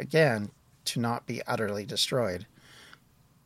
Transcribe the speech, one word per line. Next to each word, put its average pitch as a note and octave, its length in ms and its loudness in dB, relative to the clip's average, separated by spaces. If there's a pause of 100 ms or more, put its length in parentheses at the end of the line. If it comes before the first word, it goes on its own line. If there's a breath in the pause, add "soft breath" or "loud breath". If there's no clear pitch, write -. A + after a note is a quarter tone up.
again C3 500 2 (360)
to - 120 -2
not A#2 280 -2
be A#2 200 -6
utterly G#2 400 -2
destroyed. G2+ 600 -2 (1000 loud breath)